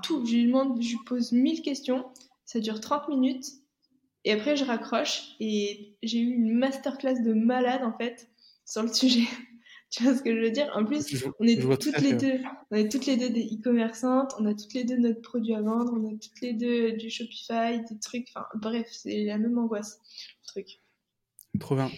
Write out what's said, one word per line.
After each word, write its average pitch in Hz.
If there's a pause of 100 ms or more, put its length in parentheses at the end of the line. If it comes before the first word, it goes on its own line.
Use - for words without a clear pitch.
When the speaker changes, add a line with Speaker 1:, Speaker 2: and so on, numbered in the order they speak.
Speaker 1:
tout, 285
je 233
lui 240
demande, 254
je 233
lui 233
pose 240
mille 302
questions, 254 (400)
ça -
dure 214
trente 294
minutes, 262 (800)
et -
après, 214
je 269
raccroche, - (100)
et 208
j'ai 226
eu 240
une 233
masterclass 262
de 226
malade, 247
en 226
fait, 240 (360)
sur -
le 233
sujet. 240
<laughs> - (580)
Tu 233
vois 254
ce 269
que 226
je 226
veux 226
dire ? 285
En 214
plus, 294
Speaker 2:
Je, 131 (120)
Speaker 1:
on 214
est 233
Speaker 2:
je 127
vois 131
tout 302
Speaker 1:
toutes 285
Speaker 2:
à -
Speaker 1:
les 269
Speaker 2:
fait, 269
ouais. 262
Speaker 1:
deux, 262 (260)
on 208
est 214
toutes 262
les 262
deux 247
des 220
e-commerçantes, 240
on 214
a 208
toutes -
les 254
deux 247
notre 233
produit 233
à 214
vendre, 233
on 220
a 214
toutes -
les 247
deux 233
du 226
Shopify, 233 (120)
des 214
trucs, 247
enfin, -
bref, 226
c'est 208
la 208
même 233
angoisse, 220 (440)
le -
truc. 196 (920)
Speaker 2:
Trop -
bien. 131